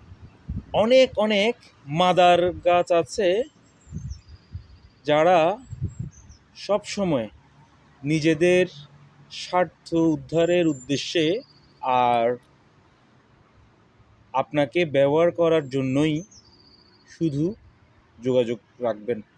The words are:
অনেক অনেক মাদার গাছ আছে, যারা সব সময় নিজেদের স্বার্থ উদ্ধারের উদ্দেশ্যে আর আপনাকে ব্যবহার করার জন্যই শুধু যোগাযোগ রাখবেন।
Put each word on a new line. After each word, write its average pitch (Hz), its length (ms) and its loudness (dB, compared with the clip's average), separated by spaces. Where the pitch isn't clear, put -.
অনেক 247 440 4
অনেক 214 360 0
মাদার 175 680 4
গাছ 175 400 0
আছে, 175 380 0
যারা 160 340 4
সব 202 280 -4
সময় 156 440 -4
নিজেদের 160 640 2
স্বার্থ - 600 -4
উদ্ধারের 165 720 0
উদ্দেশ্যে 143 580 -4
আর 123 560 0
আপনাকে 147 520 -2
ব্যবহার 143 460 2
করার 160 380 0
জন্যই 139 540 -2
শুধু 160 460 -4
যোগাযোগ 123 360 0
রাখবেন। 110 420 -6